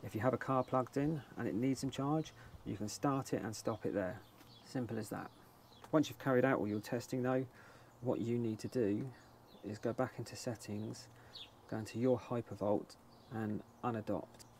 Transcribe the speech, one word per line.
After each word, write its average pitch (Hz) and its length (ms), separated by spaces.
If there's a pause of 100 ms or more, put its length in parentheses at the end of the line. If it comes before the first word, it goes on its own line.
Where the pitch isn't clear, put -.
If 110 100
you 110 80
have 127 140
a - 20
car 131 260
plugged - 320
in 143 260 (160)
and 117 100
it 78 80
needs 127 260
some 135 80
charge, 147 440 (340)
you 110 100
can 107 100
start 135 460
it - 80
and 110 140
stop - 280
it - 120
there. 95 240 (440)
Simple 117 360
as 107 100
that. - 220 (600)
Once 156 160
you've - 120
carried 127 260
out 135 140
all 104 80
your 104 140
testing 123 420
though, 131 220 (560)
what 120 200
you 117 160
need 113 220
to - 80
do 113 420 (580)
is 110 120
go 117 120
back 123 280
into 120 160
settings, 110 720 (640)
go 113 60
into 110 200
your 123 220
Hypervolt 104 760 (380)
and 107 300 (200)
unadopt. 107 640 (140)